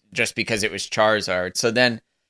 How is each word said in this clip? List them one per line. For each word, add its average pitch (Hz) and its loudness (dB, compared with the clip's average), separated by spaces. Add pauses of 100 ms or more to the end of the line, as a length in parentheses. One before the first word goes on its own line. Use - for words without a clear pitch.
(120)
just - -2
because 110 -2
it 95 -2
was - -8
Charizard. 107 0
So 117 2
then 120 2 (280)